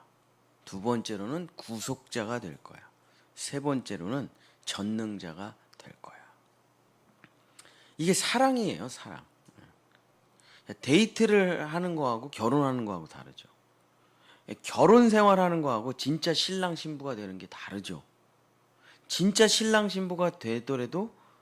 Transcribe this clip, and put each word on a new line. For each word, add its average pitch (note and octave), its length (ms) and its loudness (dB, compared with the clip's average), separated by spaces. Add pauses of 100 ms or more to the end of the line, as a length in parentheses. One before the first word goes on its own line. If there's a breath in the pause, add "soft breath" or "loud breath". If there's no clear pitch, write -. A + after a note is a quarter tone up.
(640)
두 F#2+ 160 -14
번째로는 A2+ 760 -4
구속자가 A#2 840 -8
될 D#2+ 220 -12
거야. - 180 -20 (540 soft breath)
세 - 260 -8
번째로는 B2 680 -6 (360 soft breath)
전능자가 G2+ 920 -8 (240)
될 - 220 -20
거야." - 160 -20 (1800 soft breath)
이게 E3+ 180 2
사랑이에요, A3+ 760 0
사랑. - 360 -16 (1600 soft breath)
데이트를 F#3+ 840 2
하는 E3+ 300 -4
거하고 B2+ 340 -4
결혼하는 B2+ 540 0
거하고 F2+ 220 -8
다르죠. - 420 -20 (1120 soft breath)
결혼 A3 480 8
생활하는 F#3 520 4
거하고 B2 320 -2
진짜 D#3 380 -2
신랑 F#3 420 -2
신부가 C#3 400 -10
되는 F#2+ 240 -12
게 F#2+ 80 -16
다르죠. F#2 560 -12 (1040 soft breath)
진짜 G#3 400 4
신랑 G#3+ 420 2
신부가 F3+ 500 -2
되더라도, B2 760 -4 (280 soft breath)